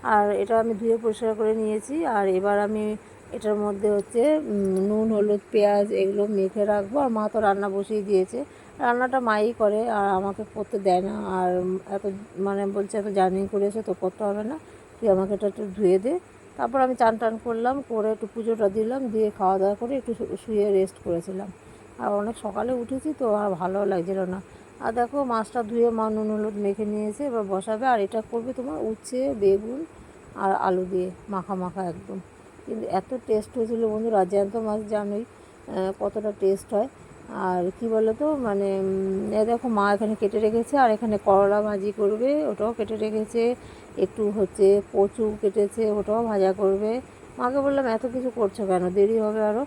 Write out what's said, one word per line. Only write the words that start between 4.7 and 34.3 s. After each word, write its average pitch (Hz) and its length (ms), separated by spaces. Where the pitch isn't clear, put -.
নুন, 214 280
হলুদ, 208 380
পেঁয়াজ 202 420
এগুলো 196 340
মেখে 196 380
রাখবো। 208 340
আর 269 120
মা 220 180
তো 220 120
রান্না 202 280
বসিয়ে 202 340
দিয়েছে, 190 360
রান্নাটা 247 420
মাই 214 240
করে, 214 220
আর 202 180
আমাকে 196 340
করতে 214 260
দেয় 185 240
না। 202 120
আর 185 220
এত, 202 140
মানে 196 280
বলছে, 196 320
"এত 202 100
জার্নি 190 380
করে 202 200
এসে 208 160
তো 202 120
করতে 185 300
হবে 202 200
না, 262 120
তুই - 160
আমাকে 190 260
এটা 208 120
একটু 208 180
ধুয়ে 190 240
দে।" 233 140
তারপর 247 260
আমি 254 140
চান 226 220
টান 220 220
করলাম, 233 380
করে 214 240
একটু 214 140
পুজোটা 220 420
দিলাম, 220 400
দিয়ে 214 220
খাওয়া 190 280
দাওয়া 202 160
করে 240 220
একটু 240 180
শু-, - 220
শুয়ে 208 340
রেস্ট 190 320
করেছিলাম। 190 460
আর 151 140
অনেক 208 260
সকালে 214 340
উঠেছি 254 460
তো 254 160
আর 208 160
ভালো 185 360
লাগছিল 190 380
না। 180 140
আর - 120
দেখো 240 320
মাছটা 233 380
ধুয়ে 233 280
মা 220 200
নুন 214 200
হলুদ 214 260
মেখে 208 280
নিয়েছে, 208 420
এবার 233 180
বসাবে। 196 420
আর 247 140
এটা 196 220
করবে 233 300
তোমার 277 300
উচ্ছে, 220 360
বেগুন 214 460
আর 196 140
আলু 185 240
দিয়ে 185 240
মাখা 196 260
মাখা 180 300
একদম, 180 340
কিন্তু 220 300
এত 185 200
টেস্ট 214 280
হয়েছিল 226 340
বন্ধুরা। 220 320
আর 185 80
জ্যান্ত 202 280